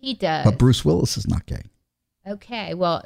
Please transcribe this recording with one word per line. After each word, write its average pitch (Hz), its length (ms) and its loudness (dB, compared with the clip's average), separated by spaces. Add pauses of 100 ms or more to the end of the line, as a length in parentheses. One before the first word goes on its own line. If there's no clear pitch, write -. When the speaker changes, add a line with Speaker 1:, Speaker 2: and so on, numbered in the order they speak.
Speaker 1:
he 262 120 -4
does. 160 320 0
Speaker 2:
But 110 140 4
Bruce 123 260 4
Willis 165 320 0
is - 120 -6
not - 180 -4
gay. - 160 -10 (640)
Speaker 1:
Okay, 202 480 -8
well, 170 320 0